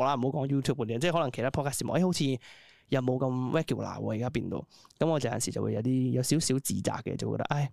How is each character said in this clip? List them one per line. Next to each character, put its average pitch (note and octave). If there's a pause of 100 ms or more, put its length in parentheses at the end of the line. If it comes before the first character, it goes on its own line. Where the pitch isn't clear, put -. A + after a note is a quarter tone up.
啦， C#3
唔 B2+
好 D#3
講 C3+
YouTube C#3
嗰 A#2+
啲， A2+
即 F3
係 E3+
可 E3+
能 C#3
其 A2
他 C3
podcast C#3
節 -
目， -
哎， E3
好 F3+
似 D#3+ (640)
又 C3
冇 B2+
咁 B2+
regular G#2+
喎， G#2+
而 G#2+
家 B2
變 A2
到， F#2 (320)
咁 D#3
我 D#3+
就 B2
有 G#2+
陣 A2+
時 -
就 -
會 G#2+
有 G#2+
啲， B2+
有 B2
少 C#3+
少 C3
自 -
責 -
嘅， -
就 A2
會 A2
覺 A2+
得， -
唉， C#3+